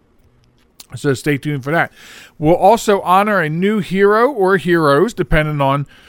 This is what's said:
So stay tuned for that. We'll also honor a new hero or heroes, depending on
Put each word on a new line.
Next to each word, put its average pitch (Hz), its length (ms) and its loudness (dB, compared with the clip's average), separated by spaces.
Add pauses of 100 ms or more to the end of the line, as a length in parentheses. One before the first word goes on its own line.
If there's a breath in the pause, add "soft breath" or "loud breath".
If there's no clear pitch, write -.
(960)
So 139 180 -2
stay 143 260 -4
tuned 147 260 -8
for 143 80 -8
that. 160 200 -2 (460 loud breath)
We'll 151 160 2
also 196 480 2
honor 190 380 0
a 156 80 -2
new 190 320 -2
hero 202 500 2
or 196 280 0
heroes, 165 540 2
depending 151 480 -2
on 139 260 -2 (220 soft breath)